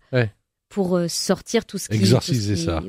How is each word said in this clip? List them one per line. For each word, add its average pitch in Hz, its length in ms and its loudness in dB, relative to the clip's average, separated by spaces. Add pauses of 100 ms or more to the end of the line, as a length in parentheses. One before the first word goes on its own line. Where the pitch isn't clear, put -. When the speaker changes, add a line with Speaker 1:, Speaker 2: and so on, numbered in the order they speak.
(120)
Speaker 1:
Ouais. 123 200 0 (380)
Speaker 2:
pour, 185 280 0
euh, 170 100 0
sortir - 580 -2
tout - 120 -10
ce - 100 -10
qui, 110 100 0
Speaker 1:
Exorciser 107 580 2
Speaker 2:
tout 85 60 0
ce - 40 -4
qui, - 0 -
Speaker 1:
ça. 82 240 -2